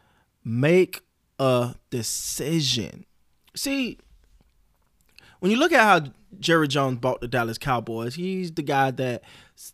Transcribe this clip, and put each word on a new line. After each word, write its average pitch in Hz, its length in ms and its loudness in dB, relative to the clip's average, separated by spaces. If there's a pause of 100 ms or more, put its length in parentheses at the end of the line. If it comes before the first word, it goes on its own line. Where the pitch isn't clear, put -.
(420)
make 147 600 2 (360)
a 123 360 2 (160)
decision. 127 1120 -4 (500)
See, 269 440 -6 (1400)
when 185 100 2
you 226 80 4
look 339 140 4
at 262 100 8
how 175 280 4 (300)
Jerry 160 280 4
Jones 131 300 0
bought 127 220 -2
the 120 80 -8
Dallas 117 300 -2
Cowboys, 117 580 -4
he's 180 360 -6
the 160 100 -6
guy 135 300 2
that 127 300 -4 (340)
s-, - 160 -20